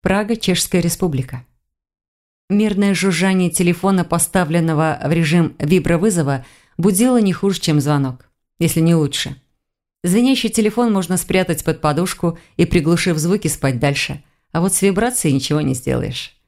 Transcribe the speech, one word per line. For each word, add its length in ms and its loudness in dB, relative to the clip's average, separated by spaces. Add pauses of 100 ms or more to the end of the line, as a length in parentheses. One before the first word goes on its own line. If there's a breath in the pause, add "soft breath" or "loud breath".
Прага, 360 -2
Чешская 440 0
Республика. 640 -4 (1040)
Мерное 460 2
жужжание 560 0
телефона, 540 2
поставленного 1000 0
в 80 0
режим 460 2
вибровызова, 880 0 (320 soft breath)
будило 420 4
не 140 2
хуже, 260 -2
чем 180 2
звонок, 520 -2 (280)
если 220 0
не 140 4
лучше. 420 -2 (680)
Звенящий 480 0
телефон 420 0
можно 240 0
спрятать 480 -2
под 160 -2
подушку 580 -2 (180 loud breath)
и, 80 4
приглушив 540 2
звуки, 300 -2
спать 320 -2
дальше. 420 -2 (300)
А 80 0
вот 140 0
с 80 -2
вибрацией 520 0
ничего 260 0
не 140 -2
сделаешь. 640 -6 (120)